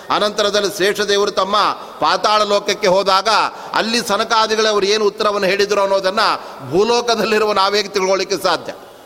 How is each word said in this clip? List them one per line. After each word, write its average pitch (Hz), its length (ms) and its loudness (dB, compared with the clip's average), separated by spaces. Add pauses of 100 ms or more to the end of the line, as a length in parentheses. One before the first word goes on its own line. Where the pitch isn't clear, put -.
ಅನಂತರದಲ್ಲಿ 202 680 0
ಶೇಷದೇವರು 202 540 0
ತಮ್ಮ 196 240 0 (440)
ಪಾತಾಳ 208 440 2
ಲೋಕಕ್ಕೆ 202 440 0
ಹೋದಾಗ 190 400 2 (460)
ಅಲ್ಲಿ 214 340 0
ಸನಕಾದಿಗಳು 220 600 0
ಅವರು 208 180 0
ಏನು 214 200 0
ಉತ್ತರವನ್ನು 202 420 0
ಹೇಳಿದ್ರು 196 340 0
ಅನ್ನೋದನ್ನ 196 380 0 (520)
ಭೂಲೋಕದಲ್ಲಿರುವ 214 800 0
ನಾವೇ 202 320 0
ತಿಳ್ಕೊಳ್ಳಿಕ್ಕೆ 190 600 -2
ಸಾಧ್ಯ? 160 300 -2 (320)